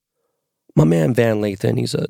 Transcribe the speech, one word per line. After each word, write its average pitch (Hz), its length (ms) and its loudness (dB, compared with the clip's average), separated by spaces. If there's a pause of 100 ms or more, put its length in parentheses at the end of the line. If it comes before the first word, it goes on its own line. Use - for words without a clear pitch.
(760)
My 156 100 4
man 156 300 2
Van 113 260 0
Lathan, 107 380 -2
he's 120 160 -4
a - 160 -4